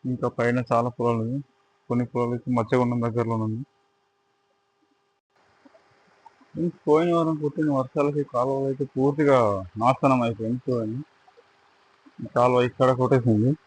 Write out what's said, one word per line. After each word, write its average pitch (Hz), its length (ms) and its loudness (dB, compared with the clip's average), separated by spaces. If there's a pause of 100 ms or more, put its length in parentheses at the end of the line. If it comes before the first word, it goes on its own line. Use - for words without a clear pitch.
ఇంకా 123 240 -4 (100)
పైన 120 200 2 (120)
చాలా 120 260 2
పొలాలు 120 280 0
ఉంది, 127 140 -4 (520)
కొన్ని 123 220 0
పొలాలు 120 240 -2
అయితే 123 220 -4
మత్స్యగుండం 120 480 0
దగ్గరలో 117 300 -2 (100)
ఉంది. 110 140 -4 (3250)
పోయిన 160 300 4
వారం 160 280 0
కొట్టిన 151 240 -2 (120)
వర్షాలకి 143 520 -2
కాలువలు 135 400 -2
అయితే 135 120 -4 (120)
పూర్తిగా 143 420 2 (440)
నాశనం 131 440 2
అయిపోయింది. 117 400 -4
చూడండి, 120 340 -4 (1200)
ఈ - 20 -12 (100)
కాలువ 123 340 4
ఇక్కడ 131 200 2 (100)
కొట్టేసింది 123 520 2 (140)